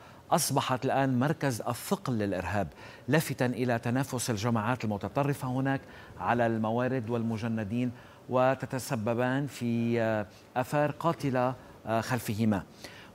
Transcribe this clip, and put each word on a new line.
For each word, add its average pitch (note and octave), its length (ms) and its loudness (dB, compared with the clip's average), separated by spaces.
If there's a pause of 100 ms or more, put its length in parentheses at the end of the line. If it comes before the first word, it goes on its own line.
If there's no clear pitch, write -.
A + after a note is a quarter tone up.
(300)
أصبحت C3 540 2
الآن C3 340 4
مركز C3+ 420 2
الثقل - 520 -2
للإرهاب، G2 560 0 (400)
لافتا C3+ 380 2
إلى B2 320 0
تنافس B2+ 520 -2
الجماعات A#2 540 0
المتطرفة C3 640 -2
هناك C3+ 320 0 (400)
على A#2 260 4
الموارد A#2 640 0
والمجندين، A2+ 840 -2 (360)
وتتسببان B2+ 1160 2
في، A#2 540 0
آه، A2 260 0 (300)
آثار D3 340 2
قاتلة، C3 640 0 (320)
آه، A2 140 2
خلفهما. A2 640 0 (520)